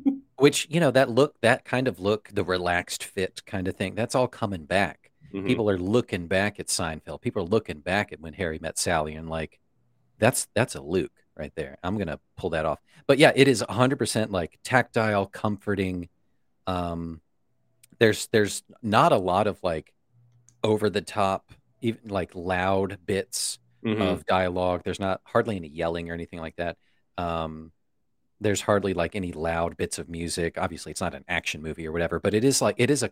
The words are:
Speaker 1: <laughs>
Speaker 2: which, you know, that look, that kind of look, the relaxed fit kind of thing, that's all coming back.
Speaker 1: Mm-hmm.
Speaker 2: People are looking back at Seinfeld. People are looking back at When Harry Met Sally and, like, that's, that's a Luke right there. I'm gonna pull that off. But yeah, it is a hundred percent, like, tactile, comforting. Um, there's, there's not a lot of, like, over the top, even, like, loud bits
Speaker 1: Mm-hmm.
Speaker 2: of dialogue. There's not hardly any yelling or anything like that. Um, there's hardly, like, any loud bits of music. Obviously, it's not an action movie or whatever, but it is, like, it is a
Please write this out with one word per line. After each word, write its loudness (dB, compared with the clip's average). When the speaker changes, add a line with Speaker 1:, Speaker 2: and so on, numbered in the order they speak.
Speaker 1:
<laughs> -10
Speaker 2:
which, 4
you 0
know, 4
that 6
look, 2
that 4
kind 0
of -4
look, -2
the -2
relaxed -2
fit -6
kind -4
of -4
thing, -4
that's -4
all 2
coming -6
back. -2
Speaker 1:
Mm-hmm. -6
Speaker 2:
People 2
are 2
looking 0
back 0
at -12
Seinfeld. -6
People -4
are -4
looking -2
back -2
at -16
When -12
Harry -4
Met -8
Sally 0
and, -12
like, -8
that's, 2
that's 0
a -12
Luke -2
right -10
there. -10
I'm -4
gonna -4
pull -4
that 0
off. -2
But 4
yeah, 8
it 8
is 4
a -8
hundred 2
percent, 0
like, -4
tactile, 2
comforting. -4
Um, -4
there's, 4
there's 0
not 6
a 6
lot 2
of, -2
like, -4
over 2
the -2
top, -2
even, -4
like, -4
loud 0
bits -4
Speaker 1:
Mm-hmm. 0
Speaker 2:
of 0
dialogue. 0
There's -4
not -2
hardly 0
any -8
yelling -4
or -8
anything -10
like -12
that. -6
Um, -6
there's 0
hardly, 2
like, -2
any -4
loud -2
bits -6
of -10
music. -4
Obviously, -6
it's -10
not -4
an -18
action -4
movie -8
or -6
whatever, -2
but 0
it 2
is, 4
like, 2
it 4
is 0
a -2